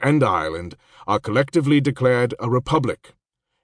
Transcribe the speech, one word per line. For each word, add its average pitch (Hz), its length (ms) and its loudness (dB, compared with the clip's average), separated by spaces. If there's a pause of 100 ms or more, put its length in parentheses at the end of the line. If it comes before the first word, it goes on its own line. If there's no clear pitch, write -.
and 143 220 2
Ireland 85 520 -4 (300)
are 104 140 0
collectively 139 600 2
declared 127 600 0
a 117 100 -4
republic, 127 640 -2 (500)